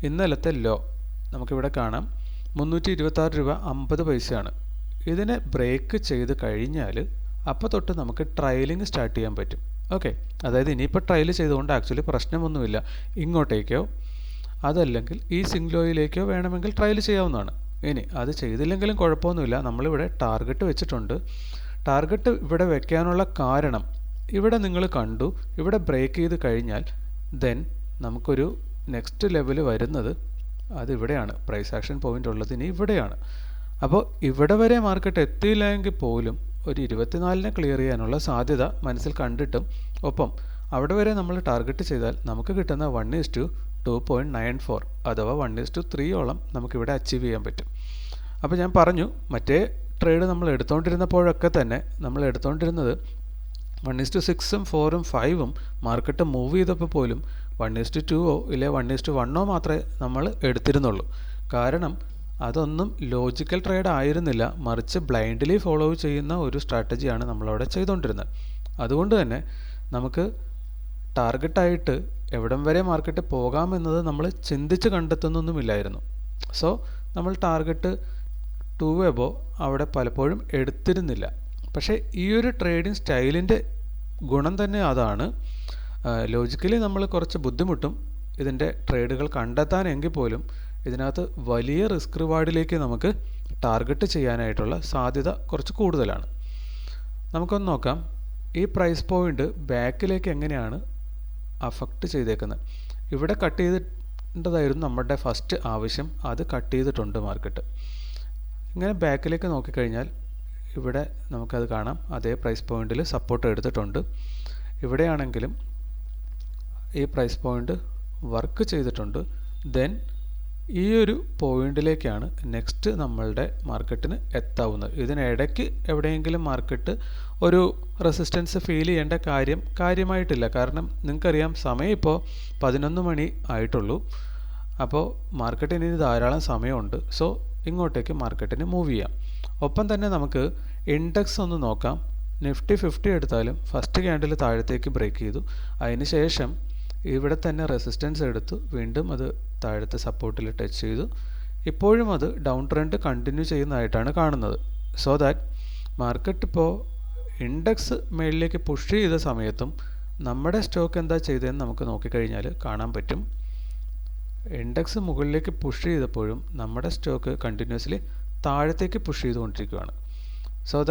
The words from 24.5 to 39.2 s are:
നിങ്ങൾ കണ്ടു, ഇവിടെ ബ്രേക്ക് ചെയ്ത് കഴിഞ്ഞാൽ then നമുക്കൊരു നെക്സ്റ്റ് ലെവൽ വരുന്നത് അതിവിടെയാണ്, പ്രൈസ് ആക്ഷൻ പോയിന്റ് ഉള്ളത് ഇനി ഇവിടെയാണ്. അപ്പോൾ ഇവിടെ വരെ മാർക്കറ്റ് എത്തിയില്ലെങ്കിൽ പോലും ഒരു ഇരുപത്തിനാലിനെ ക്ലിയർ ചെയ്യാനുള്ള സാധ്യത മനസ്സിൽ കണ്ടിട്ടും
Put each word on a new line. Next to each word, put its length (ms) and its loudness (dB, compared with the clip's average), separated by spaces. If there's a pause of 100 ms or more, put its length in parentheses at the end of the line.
നിങ്ങൾ 180 2 (140)
കണ്ടു, 300 0 (340)
ഇവിടെ 160 2 (120)
ബ്രേക്ക് 320 2
ചെയ്ത് 240 2
കഴിഞ്ഞാൽ 380 0 (600)
then 160 2 (460)
നമുക്കൊരു 420 0 (480)
നെക്സ്റ്റ് 300 -2 (100)
ലെവൽ 220 2 (120)
വരുന്നത് 420 0 (720)
അതിവിടെയാണ്, 520 -2 (140)
പ്രൈസ് 300 -2
ആക്ഷൻ 260 -2
പോയിന്റ് 280 -2
ഉള്ളത് 260 -2
ഇനി 160 -2
ഇവിടെയാണ്. 420 0 (720)
അപ്പോൾ 160 6 (280)
ഇവിടെ 320 6
വരെ 160 8 (100)
മാർക്കറ്റ് 400 2
എത്തിയില്ലെങ്കിൽ 760 2
പോലും 320 0 (340)
ഒരു 160 0
ഇരുപത്തിനാലിനെ 720 0
ക്ലിയർ 240 2
ചെയ്യാനുള്ള 340 2 (120)
സാധ്യത 360 2 (220)
മനസ്സിൽ 340 -2
കണ്ടിട്ടും 440 0 (460)